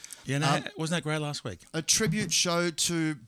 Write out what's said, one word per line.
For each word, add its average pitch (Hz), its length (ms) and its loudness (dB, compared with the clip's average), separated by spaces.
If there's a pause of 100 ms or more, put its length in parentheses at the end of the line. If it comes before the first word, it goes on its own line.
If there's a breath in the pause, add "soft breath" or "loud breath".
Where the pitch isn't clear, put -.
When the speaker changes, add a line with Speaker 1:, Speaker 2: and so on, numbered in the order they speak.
(260 loud breath)
Speaker 1:
Yeah, 135 140 0
no, 147 100 2
Speaker 2:
Um, 147 140 2 (140)
Speaker 1:
wasn't 160 200 -2
that 151 60 -2
great 151 180 -2
last 147 220 -6
week? 95 160 -8 (140)
Speaker 2:
a 160 80 -2
tribute 208 500 2
show 175 400 2
to 160 440 0 (120)